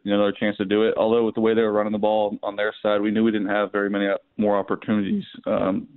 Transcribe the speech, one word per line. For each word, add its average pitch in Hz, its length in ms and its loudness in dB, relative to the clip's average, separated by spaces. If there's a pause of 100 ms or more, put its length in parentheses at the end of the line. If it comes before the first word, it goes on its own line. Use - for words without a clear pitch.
another 101 260 2
chance 104 260 -4
to 104 80 -2
do 104 180 2
it. 110 120 2
Although 113 300 2
with 107 80 -2
the 113 80 -2
way 110 140 4
they 117 60 4
were 110 100 0
running 104 200 0
the 107 60 -4
ball 107 460 0
on 101 120 -6
their 104 180 -2 (100)
side, 104 180 2
we 107 80 0
knew 110 140 2
we 113 80 4
didn't 101 180 -2
have 101 220 0
very 101 180 0
many 101 180 0 (300)
more 104 220 2
opportunities, 101 640 -2 (240)
um, 101 500 -2